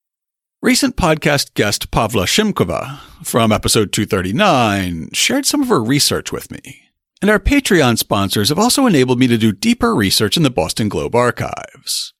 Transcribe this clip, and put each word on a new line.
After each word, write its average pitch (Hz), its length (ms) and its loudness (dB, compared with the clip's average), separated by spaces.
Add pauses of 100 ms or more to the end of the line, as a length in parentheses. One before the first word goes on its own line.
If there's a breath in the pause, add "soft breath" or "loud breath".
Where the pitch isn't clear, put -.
(640)
Recent 247 320 2
podcast 156 600 0
guest - 360 -2
Pavla 113 360 0
Shimkova 143 720 -2 (240 loud breath)
from 113 260 2
episode 104 420 0
two 107 140 -2
thirty-nine 101 1080 0
shared 269 320 -2
some 294 160 0
of 247 60 -4
her 160 140 2
research 117 480 0
with - 200 -10
me, - 320 -18 (400)
and 196 80 2
our 208 80 2
Patreon 170 600 2
sponsors 101 500 -2
have 156 100 -2
also 247 280 2
enabled 127 320 4
me 127 80 4
to 120 100 4
do 110 160 2
deeper 233 420 0
research 113 440 0
in 170 40 2
the 143 60 4
Boston 107 400 -2
Globe 73 260 -4
archives. - 1040 -4